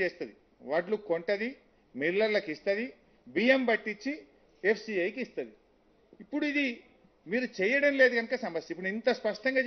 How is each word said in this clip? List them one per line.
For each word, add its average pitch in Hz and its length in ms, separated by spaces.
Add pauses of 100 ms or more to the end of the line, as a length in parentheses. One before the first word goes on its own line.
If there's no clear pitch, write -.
చేస్తది, 147 300 (400)
వడ్లు 180 240 (120)
కొంటది, 202 400 (460)
మిల్లర్లకు 190 600
ఇస్తది, 202 300 (420)
బియ్యం 240 340 (100)
పట్టించి 214 420 (500)
ఎఫ్సీఐకి 214 600
ఇస్తది. 117 280 (720)
ఇప్పుడు 294 260
ఇది 285 160 (640)
మీరు 240 200 (100)
చేయడం 269 440
లేదు 247 180
కనుక 226 240
సమస్య. 165 300
ఇప్పుడు 185 220
ఇంత 233 140 (100)
స్పష్టంగా 262 480